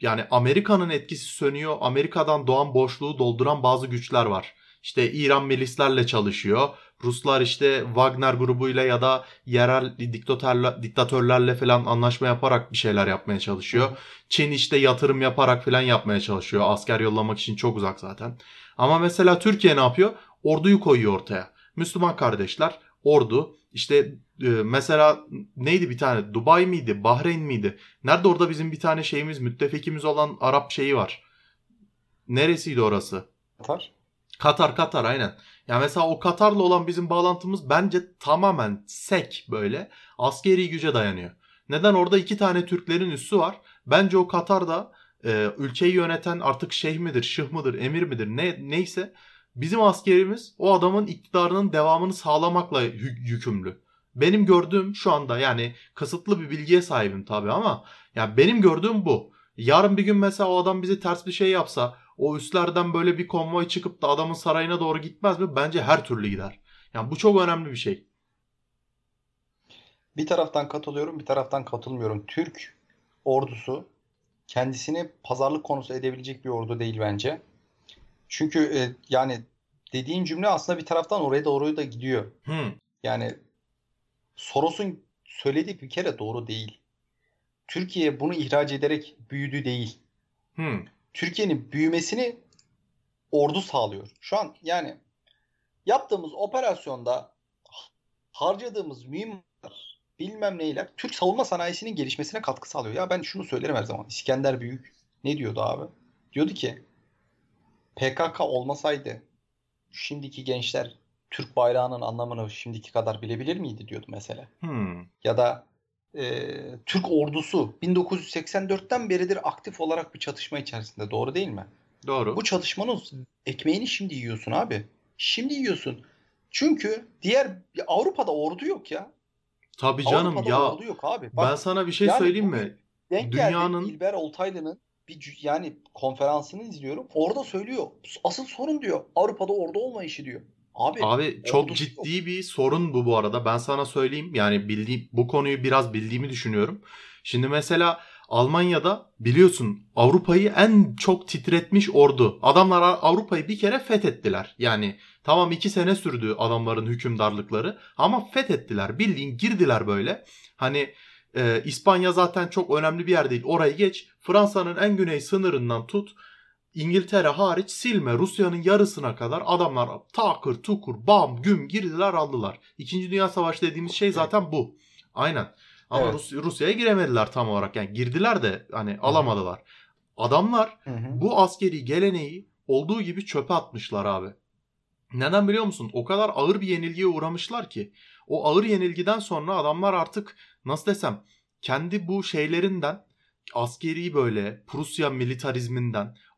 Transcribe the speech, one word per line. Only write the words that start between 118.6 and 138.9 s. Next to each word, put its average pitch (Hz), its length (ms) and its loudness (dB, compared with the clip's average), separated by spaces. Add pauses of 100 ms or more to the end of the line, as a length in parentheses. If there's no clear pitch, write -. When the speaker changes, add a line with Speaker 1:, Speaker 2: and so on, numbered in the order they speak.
Speaker 2:
dörtten 214 400 -2
beridir 180 400 -2
aktif - 320 -10
olarak 160 320 -4
bir 143 60 -16
çatışma - 400 -8
içerisinde. 110 520 -12
Doğru 120 240 -4
değil 190 120 -4
mi? 101 200 -12 (400)
Speaker 1:
Doğru. 127 280 -2
Speaker 2:
Bu 226 80 -4
çatışmanın 208 580 -4 (440)
ekmeğini 160 420 -2
şimdi 180 280 -6
yiyorsun 113 360 -8
abi. 131 340 -4 (320)
Şimdi 262 360 -4
yiyorsun. 196 480 -6 (500)
Çünkü 226 560 0 (140)
diğer, 240 260 2 (280)
ya 180 120 -6
Avrupa'da 220 440 0
ordu 160 340 -4
yok - 260 -6
ya. 190 200 -10 (640)
Speaker 1:
Tabii 139 260 -2
canım 165 340 2
Speaker 2:
Avrupa'da 117 120 -2
Speaker 1:
ya. 131 120 4
Speaker 2:
ordu 135 220 -2
yok 220 200 -10
abi. 143 300 -6
Bak, 139 180 2
Speaker 1:
Ben 147 40 0
sana 185 320 -2
bir 170 40 -4
şey 202 160 2
Speaker 2:
yani 196 120 4
Speaker 1:
söyleyeyim 185 320 2
Speaker 2:
bugün 113 120 -2
Speaker 1:
mi? - 140 -12 (340)
Speaker 2:
denk 196 220 -2
geldi, 240 140 4
Speaker 1:
Dünyanın 175 380 0
Speaker 2:
İlber 185 280 -4
Ortaylı'nın 175 640 -6 (280)
bir 160 120 -20
cü-, 143 220 -18
yani 151 360 -4 (160)
konferansını 143 680 -4
izliyorum. 143 500 -12
Orada 180 300 0
söylüyor. 208 440 -8 (360)
Asıl 262 220 -4
sorun 294 360 -6
diyor, 170 220 -4 (120)